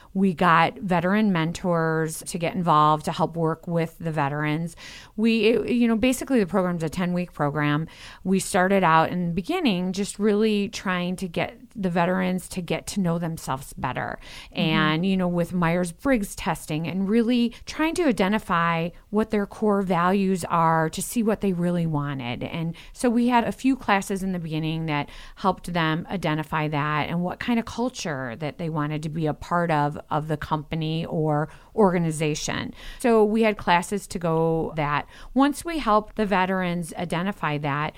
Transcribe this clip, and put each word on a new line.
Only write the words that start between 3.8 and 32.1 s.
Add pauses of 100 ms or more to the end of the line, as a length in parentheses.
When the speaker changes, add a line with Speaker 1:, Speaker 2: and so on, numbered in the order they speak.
Speaker 1:
the
veterans. (400)
We,
it,
you
know,
basically
the
program's
a
ten-week
program. (380)
We
started
out
in
the
beginning
just
really
trying
to
get (200)
the
veterans
to
get
to
know
themselves
better. (340)
Speaker 2:
Mm-hmm.
Speaker 1:
And,
you
know,
with
Myers-Briggs
testing
and
really (120)
trying
to
identify (220)
what
their
core
values
are
to
see
what
they
really
wanted.
And (180)
so
we
had
a
few
classes
in
the
beginning
that (280)
helped
them
identify
that
and
what
kind
of
culture
that
they
wanted
to
be
a
part
of, (100)
of
the
company
or (280)
organization. (260)